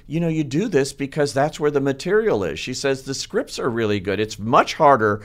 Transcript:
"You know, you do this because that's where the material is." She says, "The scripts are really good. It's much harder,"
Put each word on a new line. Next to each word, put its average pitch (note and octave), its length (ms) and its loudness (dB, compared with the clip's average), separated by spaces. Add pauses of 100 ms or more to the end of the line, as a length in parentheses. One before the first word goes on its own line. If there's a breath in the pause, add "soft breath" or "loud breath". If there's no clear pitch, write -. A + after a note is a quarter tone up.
"You D#3+ 140 -2
know, E3+ 80 0
you D#3 160 0
do D#3 240 -2
this C#3 240 2
because C#3+ 400 -4
that's D3 260 0
where D3+ 100 2
the C#3+ 120 0
material C#3 640 0
is." D2+ 140 -4
She B2+ 140 -8
says, C3+ 300 -2
"The C3+ 100 -8
scripts - 460 -6
are C#3+ 100 0
really A2 300 0
good. G2 220 -2
It's G#2+ 180 -4
much A#2+ 360 2
harder," A2 500 4